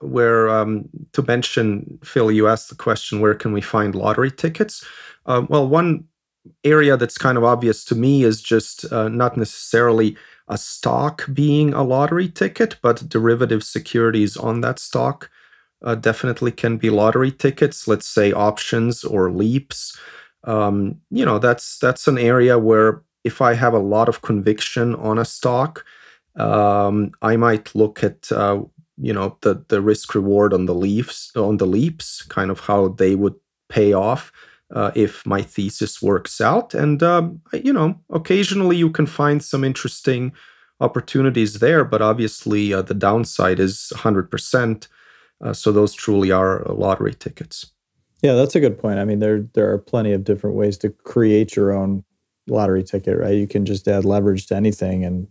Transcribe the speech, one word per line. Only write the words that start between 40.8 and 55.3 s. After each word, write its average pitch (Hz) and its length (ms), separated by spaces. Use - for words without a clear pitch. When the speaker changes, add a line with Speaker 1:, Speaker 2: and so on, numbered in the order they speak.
Speaker 1:
there, 143 260
but 110 160
obviously, 107 720
uh, 95 80
the 95 120
downside 98 680
is 95 340
a - 60
hundred 98 300
percent. 113 580
Uh, 110 100
so - 180
those 104 220
truly 101 380
are, 95 360
uh, - 60
lottery 98 400
tickets. - 580
Speaker 2:
Yeah, 139 120
that's 127 220
a 165 40
good 120 200
point. 101 200
I 101 60
mean, 104 140
there, 107 220
there 101 180
are 101 60
plenty 107 360
of 98 100
different 101 320
ways 101 240
to 107 100
create 110 640
your 98 160
own 98 320
lottery 95 360
ticket, 98 340
right? 101 180
You 101 120
can 104 180
just 98 220
add 98 180
leverage 101 420
to 104 80
anything 98 480
and, 90 280